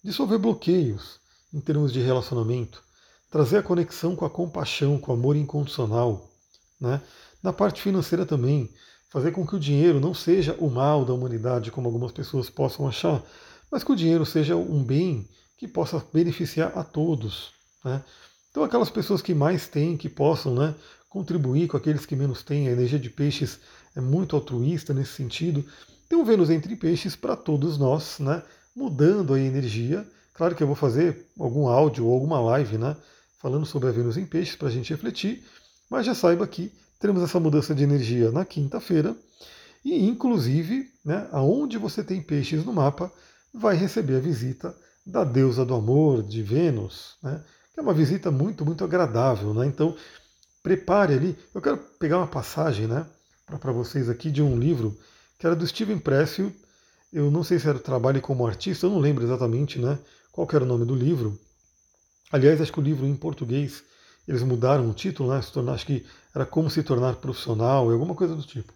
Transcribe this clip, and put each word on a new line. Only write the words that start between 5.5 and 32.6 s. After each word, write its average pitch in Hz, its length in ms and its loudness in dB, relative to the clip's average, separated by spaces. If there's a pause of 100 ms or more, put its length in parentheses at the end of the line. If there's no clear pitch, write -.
né? 135 200 -2 (400)
Na 185 120 -2
parte 196 280 0
financeira 180 460 0
também, 135 420 0 (420)
fazer 147 200 0
com 175 160 -4
que - 80 -4
o 190 60 -2
dinheiro 143 400 4
não 170 120 0
seja 165 460 2
o 160 100 0
mal 139 360 2
da 123 80 0
humanidade, 120 580 -2
como 127 160 -6
algumas 117 240 -2
pessoas 135 400 -6
possam 139 380 -2
achar, 143 340 0 (480)
mas 285 140 -4
que 285 80 0
o 240 40 4
dinheiro 165 300 2
seja 156 300 0
um 170 260 0
bem 135 460 0 (280)
que 220 120 -12
possa 165 440 -4
beneficiar 160 640 0
a 175 60 -4
todos, 151 680 -4 (320)
né? 135 180 -4 (480)
Então - 140 0
aquelas 233 260 2
pessoas 202 320 -2
que 185 120 -2
mais 151 340 2
têm, 156 280 -2
que 147 120 -8
possam, 143 460 0
né, 151 200 2 (340)
contribuir 165 600 0
com 151 80 -4
aqueles 147 300 -2
que 143 100 -4
menos 135 260 -2
têm, 143 260 0
a 123 40 2
energia 123 260 2
de 120 120 -6
Peixes 143 500 -2 (340)
é 143 60 -8
muito 151 340 0
altruísta 143 600 -2
nesse 135 180 -2
sentido. 143 520 -4 (420)
Então 330 180 2
Vênus 202 240 4
entra 165 240 0
em 226 40 -8
Peixes 165 400 -2
pra - 180 -4
todos 151 440 -2
nós, 143 400 0
né, 143 240 -2 (320)
mudando 170 600 2
a 135 60 4
energia. 131 680 -2 (260)
Claro 170 220 0
que - 80 -2
eu 147 40 4
vou 139 100 0
fazer 147 500 0 (120)
algum 135 280 0
áudio 127 400 4
ou 120 80 4
alguma 139 260 2
live, 117 380 2